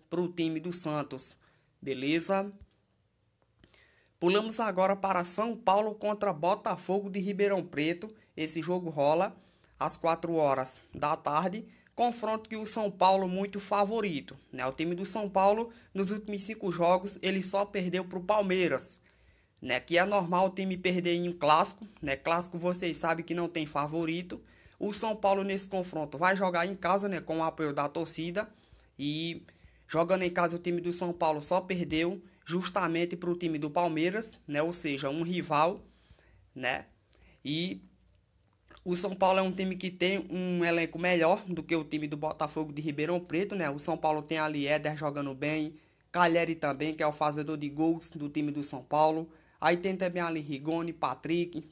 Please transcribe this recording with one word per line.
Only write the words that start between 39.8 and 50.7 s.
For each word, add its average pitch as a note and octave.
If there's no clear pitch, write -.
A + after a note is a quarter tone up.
tem F#3
um F3+
elenco E3
melhor F3+
do E3
que E3+
o D#3+
time D3+
do D3+
Botafogo D#3
de D3
Ribeirão D#3
Preto, F3+
né? F3
O C#3+
São D#3
Paulo D#3
tem D#3+
ali D3+
Éder D3+
jogando C#3+
bem, D3+
Calheri E3+
também, D3+
que D#3
é D3+
o D3
fazedor D3+
de D3
gols D#3+
do D3
time D3
do D3
São C#3+
Paulo. D#3
Aí E3+
tem F#3+
também F3+
ali E3
Rigoni, D#3